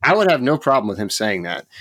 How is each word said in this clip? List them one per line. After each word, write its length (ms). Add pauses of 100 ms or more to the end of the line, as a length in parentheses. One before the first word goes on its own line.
I 120
would 140
have 140
no 160
problem 280
with 120
him 100
saying 340
that. 220 (160)